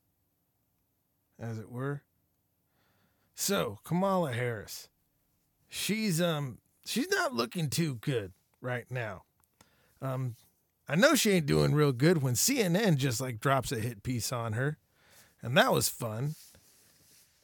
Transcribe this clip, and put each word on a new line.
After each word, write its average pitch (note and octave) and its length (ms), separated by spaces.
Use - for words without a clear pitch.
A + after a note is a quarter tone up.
As A2+ 180
it G#2+ 140
were. C3+ 320
So, D#3 500
Kamala F3+ 480
Harris. A#2+ 560
She's, G3+ 500
um, D3+ 380
she's D4 240
not F4 240
looking A3+ 360
too D#3 260
good A2 380
right B2 300
now. A2+ 340
Um, C3 340
I C#3+ 80
know C#4+ 180
she G#3+ 160
ain't E3+ 140
doing D3 280
real D3 200
good D3 280
when B2+ 140
C C4+ 260
N F3 140
N F#3+ 220
just, B2+ 240
like, B2 180
drops C3+ 320
a A#2 80
hit A2 240
piece B2+ 300
on A#2 200
her. C#3 240
And A#2+ 140
that A#3 160
was C#3 160
fun. A#2+ 480